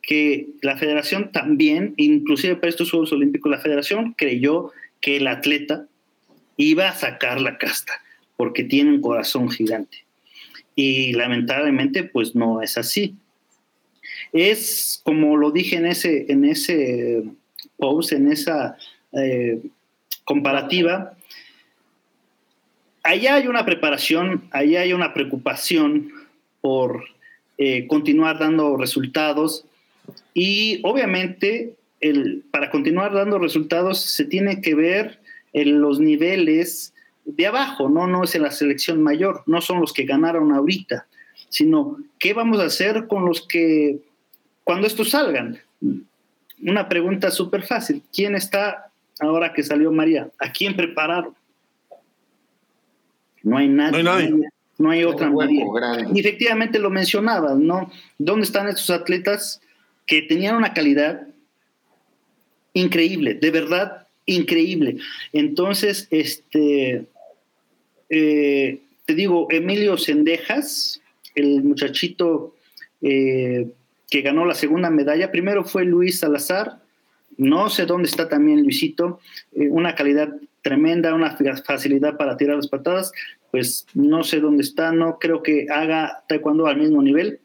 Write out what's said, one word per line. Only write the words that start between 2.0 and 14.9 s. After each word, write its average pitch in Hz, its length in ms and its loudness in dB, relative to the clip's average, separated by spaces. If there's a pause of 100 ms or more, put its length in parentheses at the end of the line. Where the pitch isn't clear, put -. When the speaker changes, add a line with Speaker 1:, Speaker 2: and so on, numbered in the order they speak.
Speaker 1:
para 175 140 -2
estos 170 240 -4
Juegos 160 200 0
Olímpicos, 143 380 0
la 139 80 0
federación 202 580 -2
creyó 139 540 0 (300)
que 143 160 0
el 139 100 0
atleta 143 600 -4 (720)
iba 160 320 4
a 180 60 -4
sacar 123 460 -4
la 123 180 -4
casta, - 420 -6 (360)
porque - 260 -2
tiene 143 300 4
un 139 80 2
corazón 117 500 -2
gigante. 110 540 -6 (720)
Y 135 380 0
lamentablemente, 135 920 0
pues, 120 320 -4
no 113 260 0
es - 160 -6
así. 175 380 -4 (1160)
Es, - 680 0